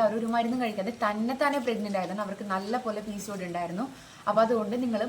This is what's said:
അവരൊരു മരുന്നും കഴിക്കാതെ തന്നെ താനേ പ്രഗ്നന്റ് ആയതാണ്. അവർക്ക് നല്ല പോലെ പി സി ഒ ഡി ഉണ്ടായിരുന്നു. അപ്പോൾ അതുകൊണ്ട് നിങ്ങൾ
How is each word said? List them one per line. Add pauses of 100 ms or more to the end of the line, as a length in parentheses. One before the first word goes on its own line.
അവരൊരു
മരുന്നും
കഴിക്കാതെ (100)
തന്നെ
താനേ
പ്രഗ്നന്റ്
ആയതാണ്.
അവർക്ക് (100)
നല്ല
പോലെ
പി (100)
സി
ഒ
ഡി
ഉണ്ടായിരുന്നു. (440)
അപ്പോൾ
അതുകൊണ്ട് (100)
നിങ്ങൾ